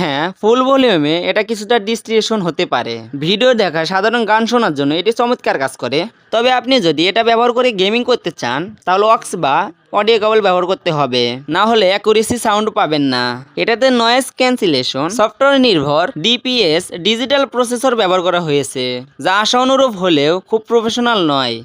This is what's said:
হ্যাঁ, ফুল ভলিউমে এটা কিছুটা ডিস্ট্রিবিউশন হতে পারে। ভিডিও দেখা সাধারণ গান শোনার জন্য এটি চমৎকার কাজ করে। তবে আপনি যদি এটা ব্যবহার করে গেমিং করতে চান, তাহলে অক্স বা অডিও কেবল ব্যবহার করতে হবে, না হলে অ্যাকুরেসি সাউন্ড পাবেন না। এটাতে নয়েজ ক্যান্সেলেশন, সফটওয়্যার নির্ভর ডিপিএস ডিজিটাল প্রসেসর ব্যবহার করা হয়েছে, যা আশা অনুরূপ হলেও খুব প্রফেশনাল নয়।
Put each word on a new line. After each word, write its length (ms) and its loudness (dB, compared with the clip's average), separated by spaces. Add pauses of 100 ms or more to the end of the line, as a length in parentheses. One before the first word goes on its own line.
হ্যাঁ, 220 -2 (180)
ফুল 260 4
ভলিউমে 480 2 (140)
এটা 200 0
কিছুটা 260 -2 (120)
ডিস্ট্রিবিউশন 600 -2
হতে 160 -2 (100)
পারে। 220 -2 (300)
ভিডিও 260 2 (100)
দেখা 200 0 (100)
সাধারণ 300 0 (100)
গান 200 2
শোনার 280 2
জন্য 120 0 (100)
এটি 180 0
চমৎকার 440 0
কাজ 180 -4
করে। 180 -2 (340)
তবে 160 2 (100)
আপনি 160 0 (120)
যদি 220 2
এটা 200 2
ব্যবহার 280 2
করে 120 2 (120)
গেমিং 280 0
করতে 220 -2 (100)
চান, 200 -2 (240)
তাহলে 200 2 (100)
অক্স 160 -6 (120)
বা 140 2 (420)
অডিও 220 2
কেবল 240 2
ব্যবহার 260 2
করতে 260 -4
হবে, 260 0 (320)
না 140 2
হলে 220 2
অ্যাকুরেসি 540 0
সাউন্ড 220 0 (100)
পাবেন 260 0 (100)
না। 100 -2 (380)
এটাতে 260 0 (140)
নয়েজ 260 2 (120)
ক্যান্সেলেশন, 680 0 (120)
সফটওয়্যার 480 2
নির্ভর 380 2 (200)
ডিপিএস 580 0 (220)
ডিজিটাল 380 0 (100)
প্রসেসর 460 -2
ব্যবহার 280 2
করা 200 0
হয়েছে, 380 -2 (380)
যা 80 0 (120)
আশা 200 0
অনুরূপ 300 2 (100)
হলেও 300 2 (160)
খুব 200 0
প্রফেশনাল 500 0 (140)
নয়। 320 -2